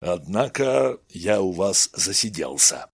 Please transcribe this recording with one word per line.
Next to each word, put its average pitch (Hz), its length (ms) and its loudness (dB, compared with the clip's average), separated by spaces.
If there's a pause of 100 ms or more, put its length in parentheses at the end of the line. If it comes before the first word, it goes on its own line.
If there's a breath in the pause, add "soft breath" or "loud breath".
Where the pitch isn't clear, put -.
«Однако 123 960 0 (120)
я 101 340 0
у 92 80 0
вас 92 420 0
засиделся», 82 1000 0